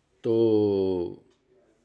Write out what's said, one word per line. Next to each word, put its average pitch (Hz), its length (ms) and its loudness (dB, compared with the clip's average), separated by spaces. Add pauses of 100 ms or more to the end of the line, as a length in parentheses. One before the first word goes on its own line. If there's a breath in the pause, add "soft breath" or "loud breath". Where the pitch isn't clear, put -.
(240)
तो 104 1000 0 (600)